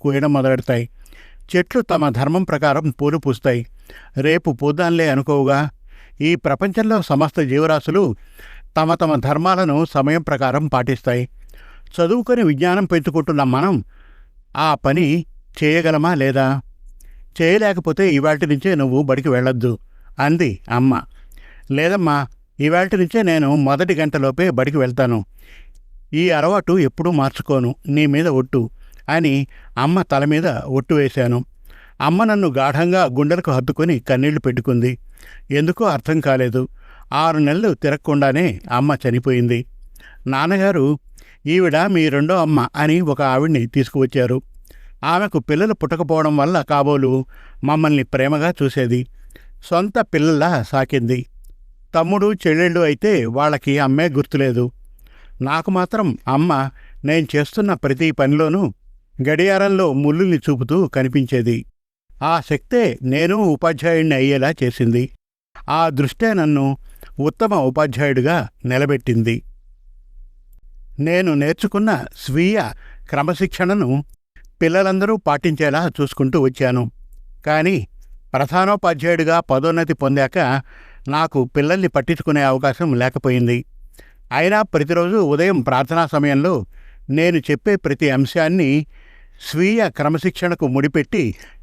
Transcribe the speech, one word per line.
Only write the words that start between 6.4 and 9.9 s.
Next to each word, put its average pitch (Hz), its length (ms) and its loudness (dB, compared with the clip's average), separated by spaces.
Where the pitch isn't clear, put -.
సమస్త 147 380 0
జీవరాశులు 156 760 0
తమ 160 180 2
తమ 156 200 0
ధర్మాలను 156 680 0